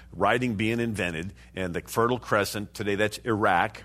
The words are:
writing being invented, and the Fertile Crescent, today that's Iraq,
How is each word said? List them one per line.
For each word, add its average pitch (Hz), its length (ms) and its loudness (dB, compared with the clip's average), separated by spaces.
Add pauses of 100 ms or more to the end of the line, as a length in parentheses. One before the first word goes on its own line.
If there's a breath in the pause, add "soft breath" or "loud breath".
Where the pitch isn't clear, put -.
(120)
writing 113 420 2
being 110 260 0
invented, 98 540 -4 (200 loud breath)
and 90 200 -4
the 87 80 -4
Fertile 117 360 0
Crescent, 104 540 -2
today 101 220 -2
that's 104 300 0
Iraq, 107 600 2